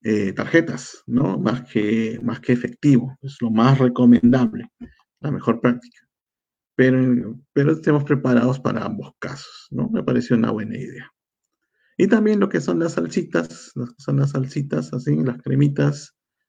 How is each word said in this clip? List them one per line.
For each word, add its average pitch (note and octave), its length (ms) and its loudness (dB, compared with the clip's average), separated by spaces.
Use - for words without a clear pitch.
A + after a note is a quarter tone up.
Eh, G#2 320 -2
tarjetas, - 760 -2
¿no? A#2+ 300 0
Más - 320 -2
que, A2 540 -2
más A#2 160 -6
que - 140 0
efectivo, B2 680 0
es - 200 -14
lo A#2 100 -2
más A#2+ 280 6
recomendable, B2 920 4
la D3 120 -6
mejor - 280 -2
práctica. A#2+ 400 -2
Pero, B2+ 640 2
pero C#3+ 200 2
estemos D3+ 300 0
preparados B2+ 560 0
para - 260 -4
ambos - 340 -8
casos, - 520 -14
¿no? - 180 -4
Me - 140 0
pareció A#2+ 320 2
una A2+ 160 0
buena G#2+ 260 -6
idea. - 340 -14
Y - 100 4
también G#3+ 320 2
lo G3+ 80 2
que E3+ 140 -2
son E3+ 180 -2
las E3 140 -2
salsitas, - 800 -4
lo A#2+ 140 -8
que - 100 -20
son C#3 200 -2
las C#3 140 0
salsitas, C#3 640 -6
así, D3 220 -2
las D#3 260 -4
cremitas, C#3+ 720 0